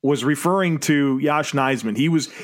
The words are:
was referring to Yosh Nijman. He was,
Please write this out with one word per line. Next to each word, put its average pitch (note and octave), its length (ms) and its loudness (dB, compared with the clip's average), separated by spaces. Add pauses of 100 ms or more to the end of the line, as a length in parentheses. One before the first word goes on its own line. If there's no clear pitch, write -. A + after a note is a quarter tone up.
was C3+ 240 0
referring E3+ 540 0
to C#3 400 0
Yosh D3 340 0
Nijman. C3 420 -2
He C#3+ 140 0
was, D#3+ 200 0 (140)